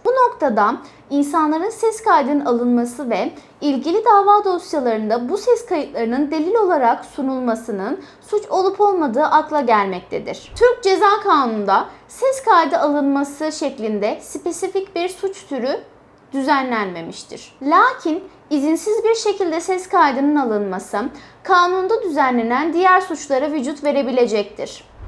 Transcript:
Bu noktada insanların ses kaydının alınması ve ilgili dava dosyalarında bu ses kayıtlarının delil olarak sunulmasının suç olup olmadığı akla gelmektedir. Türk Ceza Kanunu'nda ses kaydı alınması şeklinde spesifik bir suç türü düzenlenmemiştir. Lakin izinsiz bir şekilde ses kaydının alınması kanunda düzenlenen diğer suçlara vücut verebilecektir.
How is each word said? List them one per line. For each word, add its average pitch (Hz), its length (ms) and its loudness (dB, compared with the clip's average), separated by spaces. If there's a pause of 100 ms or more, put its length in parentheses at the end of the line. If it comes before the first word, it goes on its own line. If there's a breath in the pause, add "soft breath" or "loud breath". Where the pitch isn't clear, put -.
Bu 453 60 2
noktada 269 680 2 (340 loud breath)
insanların 302 600 0
ses 440 320 -2
kaydının 294 420 2
alınması 240 680 0
ve 226 220 -2 (280 loud breath)
ilgili 294 440 0
dava 415 400 6
dosyalarında 240 840 -2
bu 359 100 -2
ses 466 280 2
kayıtlarının 269 640 -2
delil 320 240 0
olarak 294 500 2
sunulmasının 247 960 -4 (200 loud breath)
suç - 280 -4
olup 392 320 0
olmadığı 311 440 2
akla 302 360 2
gelmektedir. 202 960 -2
Türk 494 260 4
Ceza 392 400 2
Kanunu'nda 233 640 2 (220 loud breath)
ses 523 360 -2
kaydı 330 340 4
alınması 285 720 0
şeklinde 220 680 -4
spesifik 370 760 -6
bir 349 120 -2
suç 381 380 -10
türü 269 340 -4 (520)
düzenlenmemiştir. 233 1300 -4
Lakin 370 640 2 (260 loud breath)
izinsiz 320 540 0
bir 453 100 2
şekilde 392 460 -2
ses 370 280 -4
kaydının 285 480 2
alınması 208 600 -2 (440 loud breath)
kanunda 370 600 2
düzenlenen 269 720 0
diğer 370 280 4
suçlara 294 520 -2
vücut 294 320 -4
verebilecektir. 240 1080 -2 (160)